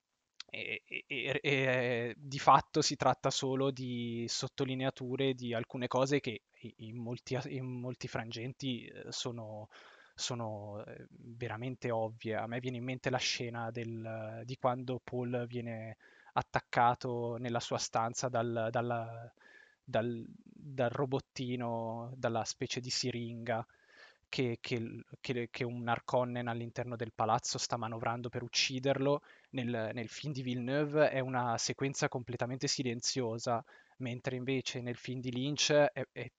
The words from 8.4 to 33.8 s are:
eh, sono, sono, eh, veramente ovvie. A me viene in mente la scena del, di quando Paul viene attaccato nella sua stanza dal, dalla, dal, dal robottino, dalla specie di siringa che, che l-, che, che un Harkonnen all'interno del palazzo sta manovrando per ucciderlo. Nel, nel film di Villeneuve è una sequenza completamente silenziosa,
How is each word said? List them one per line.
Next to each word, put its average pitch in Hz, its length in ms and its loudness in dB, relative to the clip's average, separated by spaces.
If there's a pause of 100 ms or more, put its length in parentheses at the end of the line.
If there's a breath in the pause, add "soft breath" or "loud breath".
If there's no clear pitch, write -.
eh, 101 240 -12
sono, 107 580 -8 (460)
sono, 107 720 -4
eh, - 240 -14
veramente 120 800 -6
ovvie. 113 460 0
A 110 100 0
me 120 140 -2
viene 123 180 -4
in 120 60 -6
mente 131 260 -4
la 127 80 2
scena 117 520 -2
del, 113 720 -6
di 127 140 -6
quando 127 440 0
Paul 123 440 -2
viene 117 500 -6 (380)
attaccato 120 1040 2
nella 120 220 0
sua 123 180 0
stanza 120 500 0
dal, 117 420 2
dalla, 117 600 -2 (500)
dal, 117 460 0
dal 131 600 -4
robottino, 120 1300 -2
dalla 117 280 0
specie - 360 -4
di 123 100 -8
siringa 117 760 -2 (640)
che, 120 320 0
che - 200 -2
l-, 113 240 -6 (160)
che, 120 300 -2
che - 140 -4
un 120 240 -4
Harkonnen 120 600 2
all'interno 117 480 -4
del 113 180 -4
palazzo 113 440 2
sta - 180 0
manovrando 117 520 -4
per 120 140 -4
ucciderlo. 135 800 2 (280)
Nel, 117 420 0
nel 113 160 -4
film - 240 -6
di 131 100 -4
Villeneuve 139 680 4
è 135 100 2
una 123 380 2
sequenza 139 500 0
completamente 123 600 -2
silenziosa, 117 920 0 (360)